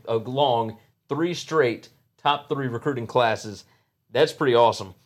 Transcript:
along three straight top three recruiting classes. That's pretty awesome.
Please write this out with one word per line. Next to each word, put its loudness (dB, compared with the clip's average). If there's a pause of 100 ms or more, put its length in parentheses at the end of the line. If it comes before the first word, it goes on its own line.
(140)
along 0 (320)
three -4
straight -2 (340)
top -2
three -4
recruiting -4
classes. -2 (460)
That's 2
pretty 2
awesome. 2 (120)